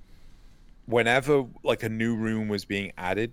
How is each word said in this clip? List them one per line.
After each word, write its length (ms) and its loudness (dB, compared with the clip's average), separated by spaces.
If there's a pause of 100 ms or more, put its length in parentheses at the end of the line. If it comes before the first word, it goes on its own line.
(840)
whenever, 600 4 (180)
like, 180 0
a 80 -2
new 260 -2
room 340 -2
was 160 -4
being 320 -4
added, 360 -4